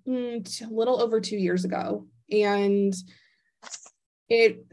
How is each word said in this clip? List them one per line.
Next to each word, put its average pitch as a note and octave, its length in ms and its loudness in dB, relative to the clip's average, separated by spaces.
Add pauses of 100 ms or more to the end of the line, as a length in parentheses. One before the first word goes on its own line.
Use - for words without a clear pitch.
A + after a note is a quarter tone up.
mm, B3 360 -4
t-, - 220 -12
a A3+ 40 -12
little A#3 300 0
over A3+ 220 2
two G#3 160 -6
years F3+ 260 0
ago, - 440 -4 (240)
and G3+ 600 2 (1400)
it, A#3 440 4